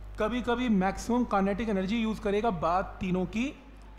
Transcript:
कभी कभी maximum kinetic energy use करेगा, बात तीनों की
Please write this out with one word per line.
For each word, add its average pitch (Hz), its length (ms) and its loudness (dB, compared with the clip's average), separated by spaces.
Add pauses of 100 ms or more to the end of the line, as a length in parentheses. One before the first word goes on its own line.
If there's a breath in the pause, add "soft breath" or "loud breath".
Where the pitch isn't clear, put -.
(180)
कभी 214 240 0
कभी 240 280 0
maximum 196 560 2
kinetic 202 420 2
energy 190 300 0
use 220 220 -2
करेगा, 208 300 0
बात 175 500 0
तीनों 185 260 0
की 220 200 -2 (520)